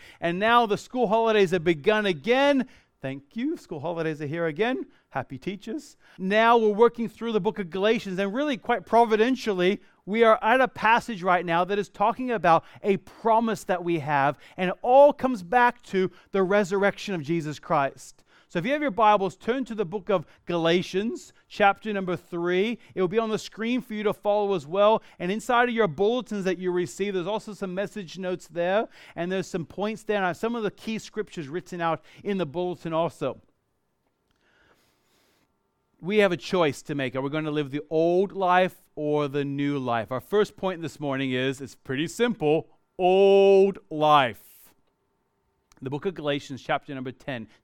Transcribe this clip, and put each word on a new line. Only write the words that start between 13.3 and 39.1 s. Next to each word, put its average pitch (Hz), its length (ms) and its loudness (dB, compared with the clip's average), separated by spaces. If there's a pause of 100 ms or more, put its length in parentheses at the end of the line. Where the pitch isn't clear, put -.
that 180 200 -4
we 170 140 0
have, 143 400 0 (180)
and 185 140 -2
it 190 100 -6
all 277 320 8
comes 254 300 -4
back 240 400 0
to 185 280 -2 (200)
the 196 120 0
resurrection 196 720 0
of 170 80 -6
Jesus 151 360 -4
Christ. - 640 -4 (240)
So - 100 -6
if 165 80 -4
you 254 60 -2
have 240 100 -2
your 285 80 0
Bibles, 202 460 2
turn 254 300 -4
to 220 100 -10
the 214 80 -4
book 185 260 -8
of 185 160 0 (180)
Galatians, 180 880 -2 (140)
chapter 202 460 0
number 185 240 -4
three. 180 640 -2 (160)
It 180 40 -4
will 185 60 2
be 208 140 0
on 220 100 -4
the 214 80 -2
screen 233 420 -4
for 214 140 -12
you 214 80 -6
to 208 100 0
follow 202 440 -2
as 139 100 -6
well. 202 380 2 (160)
And 175 100 -4
inside 233 380 0
of 240 80 -4
your 220 100 4
bulletins 202 600 -2
that 185 120 -2
you 180 140 -2
receive, 185 420 -4
there's 175 140 -4
also 208 260 -8
some 180 220 -8
message 190 420 -8
notes 185 300 -8
there, 175 400 0 (260)
and 175 160 -6
there's 190 160 -4
some 170 180 -8
points 208 380 -8
there, 208 140 -2
and 196 80 0
I 180 60 0
have 160 60 -8
some 233 200 -4
of 226 80 -6
the 190 80 -4
key 220 260 -8
scriptures 196 480 -10
written 170 340 -10
out 165 220 -2 (220)
in 196 140 -4
the 175 80 -2
bulletin 170 460 -6
also. 156 480 -4 (2500)
We 196 180 0
have 196 140 4
a 175 40 -2
choice 156 460 0
to 151 140 -6
make. 131 180 -4
Are 131 60 -2
we 139 100 -4
gonna 156 220 -4
live 147 180 -4
the 143 180 -6
old 170 440 2
life 185 500 0 (140)
or 147 320 -2